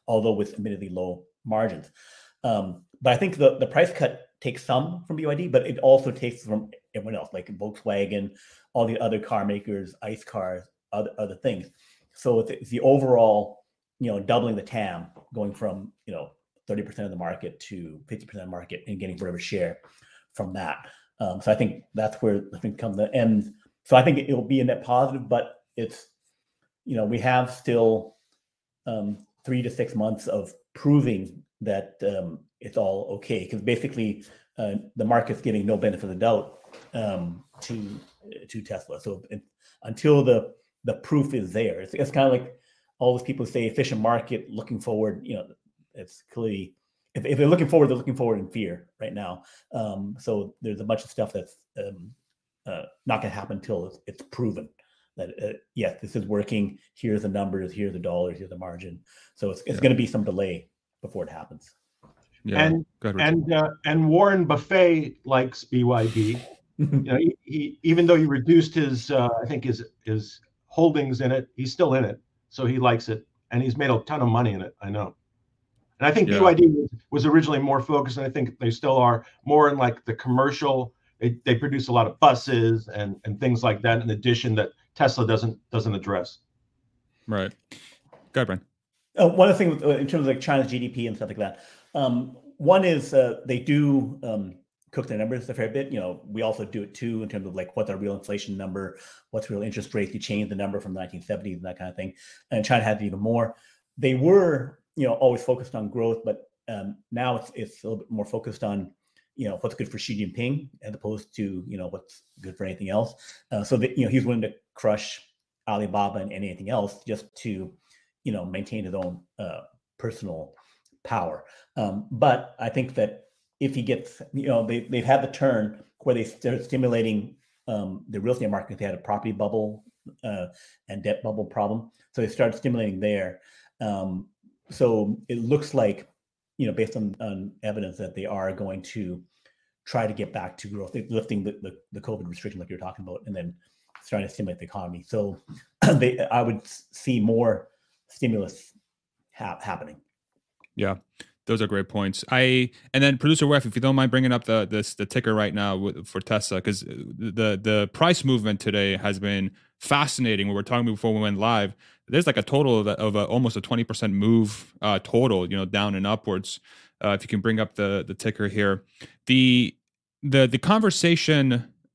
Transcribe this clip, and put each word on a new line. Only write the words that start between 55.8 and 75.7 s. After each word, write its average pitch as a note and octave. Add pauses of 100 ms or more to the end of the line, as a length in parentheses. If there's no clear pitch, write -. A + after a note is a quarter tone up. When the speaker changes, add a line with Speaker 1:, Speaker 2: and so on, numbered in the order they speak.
Speaker 1:
this G#2
is G#2
working. G2+ (180)
Here's G#2+
the G#2+
numbers, F#2+
here's G2+
the F#2
dollars, F2
here's F#2
the F2
margin. F2+ (360)
So G2+
it's, F2+
it's B2
Speaker 2:
Yeah. G2
Speaker 1:
gonna C3
be A#2
some G#2+
delay F#2 (320)
before F#2+
it D#2+
happens. - (680)
Speaker 3:
Yeah. G#2+
Speaker 4:
And, D#3+ (160)
Speaker 3:
Go A2+
ahead, G2
Richard. D3+
Speaker 4:
and, E3
uh, D#3 (160)
and D#3
Warren F#3
Buffet E3 (100)
likes B2+
B B2
Y A#2+
D. A2
Speaker 1:
<laughs> - (300)
Speaker 4:
You C#3+
know, B2+
he, E3
he, D3
even E3+
though E3+
he D#3
reduced D#3
his, C3+
uh, B2+ (120)
I A2+
think B2+
his, B2 (220)
his G#2+ (260)
holdings D3
in B2+
it, C3
he's B2+
still D#3
in C3
it. - (300)
So C3
he B2+
likes A#2+
it, A2 (260)
and B2
he's B2+
made C#3
a A2+
ton D3
of A#2+
money A2+
in F#2+
it, F2+
I G2
know. G2+ (840)